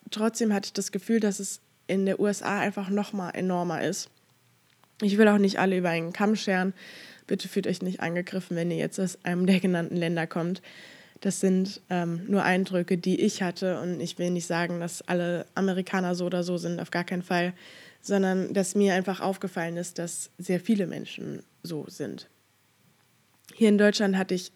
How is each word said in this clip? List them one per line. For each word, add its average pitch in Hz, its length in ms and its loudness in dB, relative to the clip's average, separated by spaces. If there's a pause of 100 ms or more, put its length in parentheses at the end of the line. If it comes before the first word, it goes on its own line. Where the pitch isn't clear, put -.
(100)
trotzdem 220 440 0
hatte 196 140 -2
ich - 40 -14
das - 200 -4
Gefühl, 226 280 0
dass 202 200 0
es - 200 -8 (280)
in 190 180 2
der 190 140 0
U 208 60 4
S 202 140 0
A 196 180 0
einfach 190 300 -2
noch 202 240 -2
mal 185 200 -4
enormer 175 520 0
ist. 180 240 -4 (960)
Ich 202 160 4
will 220 100 10
auch 208 80 6
nicht 196 220 4
alle 190 180 4
über 180 140 2
einen 165 240 -2
Kamm 208 220 2
scheren. 190 360 0 (560)
Bitte 196 180 -2
fühlt 196 200 -2
euch 190 160 -2
nicht 185 180 -4
angegriffen, 175 560 -4
wenn 170 140 -2
ihr 165 80 -2
jetzt - 200 -4
aus 185 240 -2
einem 175 240 0
der 185 140 6
genannten 180 360 0
Länder 170 300 -2
kommt. 175 360 -4 (580)
Das - 200 -2
sind, 190 500 2
ähm, 170 360 -2
nur 196 160 2
Eindrücke, 185 540 2
die 185 240 0
ich 202 220 2
hatte. 180 380 -2
Und 170 200 -4
ich 170 180 -8
will 175 120 0
nicht 175 160 -2
sagen, 175 340 -2
dass 170 220 -8
alle 175 420 0 (100)
Amerikaner 185 600 0
so 180 100 -2
oder 175 180 0
so 175 140 -2
sind, 170 240 -4
auf 175 100 -8
gar 175 140 0
keinen 180 180 -4
Fall. 180 300 0 (480)
Sondern 190 540 2
dass 190 200 0
mir 196 200 4
einfach 185 260 -2
aufgefallen 180 560 -4
ist, 175 220 -8
dass - 400 -8
sehr 180 200 0
viele 196 280 2
Menschen - 560 -10 (200)
so 156 240 -8
sind. - 440 -10 (1200)
Hier 220 140 6
in 208 80 8
Deutschland 202 400 4
hatte 190 180 0
ich 180 220 -6